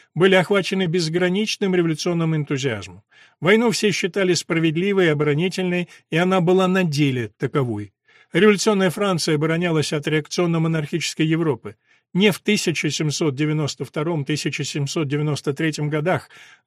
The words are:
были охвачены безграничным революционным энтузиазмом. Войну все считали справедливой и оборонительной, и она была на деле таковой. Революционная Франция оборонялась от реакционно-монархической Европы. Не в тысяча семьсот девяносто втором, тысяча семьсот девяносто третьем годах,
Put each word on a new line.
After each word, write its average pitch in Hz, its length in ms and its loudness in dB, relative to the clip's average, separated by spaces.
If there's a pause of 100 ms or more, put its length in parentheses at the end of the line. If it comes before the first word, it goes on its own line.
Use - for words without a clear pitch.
(140)
были 185 220 4
охвачены 190 500 0
безграничным 180 880 -2
революционным 165 640 0
энтузиазмом. 123 680 -4 (380)
Войну 220 320 4
все 208 180 2
считали 185 460 0
справедливой 175 720 0
и 165 40 4
оборонительной, 175 800 0 (220)
и 156 60 0
она 185 220 2
была 185 280 4
на 185 160 2
деле 135 560 0
таковой. 120 540 -4 (380)
Революционная 196 600 4
Франция 185 440 0
оборонялась 160 560 0
от 151 160 -4
реакционно-монархической 160 1200 -2
Европы. 156 520 -2 (360)
Не 196 180 4
в - 80 -4
тысяча 180 500 0
семьсот 151 460 -2
девяносто 151 500 -2
втором, 156 400 -4
тысяча 147 400 -4
семьсот 147 420 -4
девяносто 147 460 -2
третьем 151 360 -4
годах, 156 400 -2 (380)